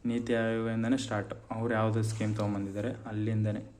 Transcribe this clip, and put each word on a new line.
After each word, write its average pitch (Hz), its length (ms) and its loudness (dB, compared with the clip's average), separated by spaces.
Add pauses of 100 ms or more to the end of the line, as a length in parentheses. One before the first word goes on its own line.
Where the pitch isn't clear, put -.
(100)
ನೀತಿ 120 300 -2
ಆಯೋಗದಿಂದನೇ 113 640 2
ಸ್ಟಾರ್ಟ್, 104 280 -2 (220)
ಅವ್ರು 117 240 0
ಯಾವುದು 110 220 4 (100)
ಸ್ಕೀಮ್ 107 280 0
ತೊಗೊಂಬಂದಿದ್ದಾರೆ 101 520 -2 (200)
ಅಲ್ಲಿಂದನೇ. 107 520 2 (180)